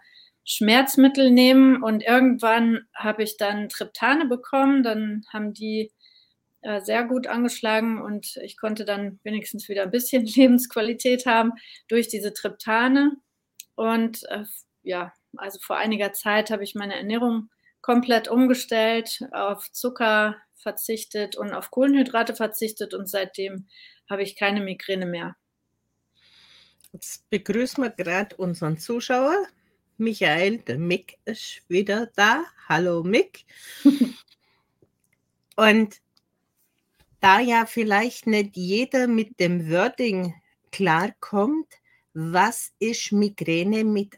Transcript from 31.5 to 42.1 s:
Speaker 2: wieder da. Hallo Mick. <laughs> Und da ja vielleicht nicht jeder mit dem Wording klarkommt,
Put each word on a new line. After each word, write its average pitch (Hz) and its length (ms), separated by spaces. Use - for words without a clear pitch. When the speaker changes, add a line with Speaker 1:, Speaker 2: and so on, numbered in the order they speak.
Speaker 2:
wieder 202 480
da. 226 280
Hallo 170 340
Mick. 220 420
<laughs> - 1700
Und 214 460
da 196 200
ja 233 260
vielleicht 220 640
nicht 214 300
jeder 240 500
mit 220 320
dem 175 320
Wording 185 640
klarkommt, 202 960